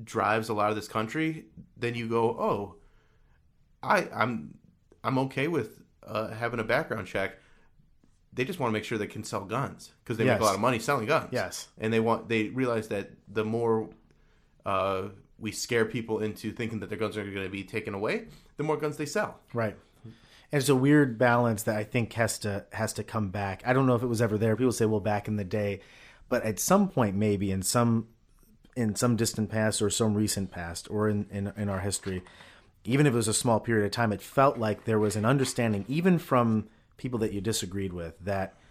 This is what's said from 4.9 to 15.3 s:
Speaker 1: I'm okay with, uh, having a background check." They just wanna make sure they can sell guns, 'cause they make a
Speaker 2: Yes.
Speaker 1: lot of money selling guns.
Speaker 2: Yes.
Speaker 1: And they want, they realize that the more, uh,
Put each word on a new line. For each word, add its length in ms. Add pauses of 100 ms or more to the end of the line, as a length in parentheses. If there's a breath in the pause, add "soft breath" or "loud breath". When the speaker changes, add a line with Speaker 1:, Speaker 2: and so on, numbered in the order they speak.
Speaker 1:
I'm 140
okay 300
with, 320 (260)
uh, 220
having 320
a 40
background 420
check." 320 (920 soft breath)
They 120
just 160
wanna 120
make 120
sure 120
they 120
can 160
sell 200
guns, 480 (120)
'cause 120
they 80
make 100
a 20
Speaker 2:
Yes. 60
Speaker 1:
lot 120
of 60
money 180
selling 280
guns. 260
Speaker 2:
Yes. 360 (100)
Speaker 1:
And 140
they 80
want, 280
they 200
realize 400
that 220 (160)
the 180
more, 460 (760)
uh, 440 (300)